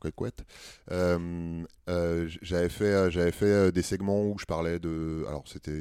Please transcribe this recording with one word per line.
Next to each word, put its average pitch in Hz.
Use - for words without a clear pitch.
Hercouet. -
Euh, 85
euh, 85
j-, 82
j'avais 87
fait, 104
euh, 98
j'avais 87
fait, 104
euh, 101
des 87
segments 101
où 101
je -
parlais 82
de, 80
alors 73
c'était 76